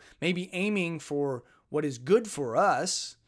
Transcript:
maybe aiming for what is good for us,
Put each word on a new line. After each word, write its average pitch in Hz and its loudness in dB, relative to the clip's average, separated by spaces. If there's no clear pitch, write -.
maybe 180 -2
aiming 180 -2
for 143 -2
what 151 -2
is 135 -4
good 202 4
for 123 -4
us, 175 2